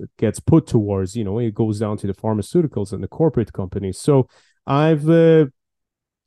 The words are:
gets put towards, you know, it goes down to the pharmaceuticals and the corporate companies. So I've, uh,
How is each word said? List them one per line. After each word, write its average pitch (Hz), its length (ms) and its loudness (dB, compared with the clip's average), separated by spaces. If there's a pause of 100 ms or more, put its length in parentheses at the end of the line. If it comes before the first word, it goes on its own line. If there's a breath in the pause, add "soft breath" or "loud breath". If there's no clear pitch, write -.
(180)
gets 107 220 -2
put - 280 2
towards, 101 500 -2
you 113 80 -4
know, 98 120 -4
it 117 160 -2
goes 110 260 -2
down 107 180 -2
to 101 100 -6
the 95 60 -4
pharmaceuticals 110 800 -2
and 98 100 -8
the 98 60 -10
corporate 147 420 -2
companies. 98 480 -8
So 135 300 2 (360 soft breath)
I've, 151 440 0
uh, 165 380 6 (800)